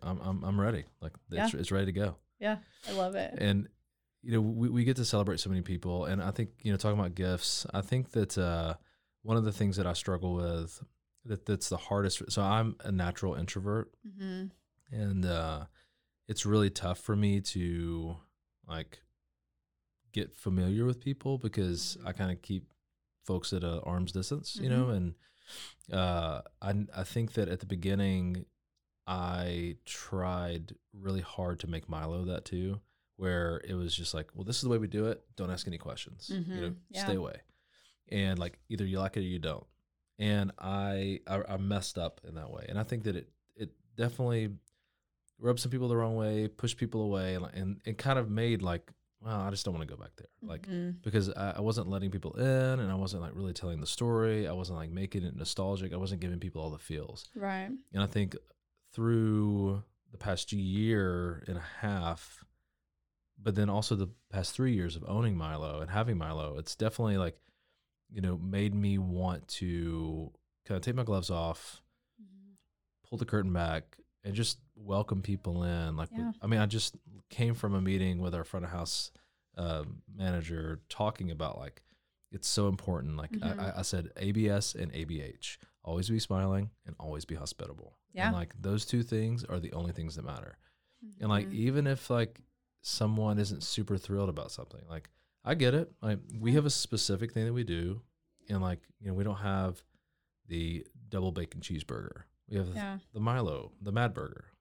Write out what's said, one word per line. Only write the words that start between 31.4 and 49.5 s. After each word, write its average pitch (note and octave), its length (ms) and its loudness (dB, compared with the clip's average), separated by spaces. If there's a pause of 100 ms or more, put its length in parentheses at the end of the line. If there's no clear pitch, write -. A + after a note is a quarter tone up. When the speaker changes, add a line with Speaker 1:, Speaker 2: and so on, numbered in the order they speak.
Speaker 1:
to - 80 -6
make E2 220 -4
Milo E2 360 -2
that F2+ 200 -2
too, F#2+ 340 -2 (380)
where F2 500 0
it F#2+ 60 -4
was F2 220 -2
just E2 180 -4
like, D#2+ 220 -6
"Well, G2 100 -8
this B2 120 -2
is - 40 -2
the B2+ 80 0
way A#2 80 6
we G#2+ 100 0
do G#2+ 200 0
it. - 160 -4 (120)
Don't F2+ 140 -4
ask F2 180 -4
any E2 120 -4
questions. - 500 -10
You G3 120 -2
Speaker 2:
Mm-hmm. F3+ 200 -4
Speaker 1:
know, F3 140 -4 (160)
Speaker 2:
Yeah. F#3+ 140 -6
Speaker 1:
stay G3 100 2
away." - 260 -4 (680)
And, F#2+ 300 2
like, F2 200 -4 (100)
either G#2 160 0
you F#2+ 140 2
like F#2+ 180 0
it G2+ 40 2
or - 20 0
you F2+ 160 -2
don't. D#2+ 260 -4 (540)
And G#2 400 2
I, G2 680 -2
I, G2 220 0
I G2 80 -2
messed G2 400 0
up E2 300 -4
in E2 80 -10
that D#2 160 -8
way. - 180 -10
And F#2 100 -4
I A2 40 0
think A#2 200 -2
that G2+ 120 0
it, - 140 -6 (260)
it A2 160 -8 (240)
definitely A#2 560 2 (880)
rubbed A#2+ 200 4
some B2 120 -2
people B2+ 160 2
the A#2+ 100 4
wrong A2+ 180 4
way, G#2+ 320 4
pushed - 300 -2
people A2+ 240 0
away, F#2+ 340 2
and, F2 180 -2
and F#2+ 320 -2
it A2 120 -2
kind C3+ 220 4
of A2 100 2
made, A2+ 320 4
like, F2+ 300 0 (300)
"Well, A2 180 -2
I G2 100 0
just G2 160 -2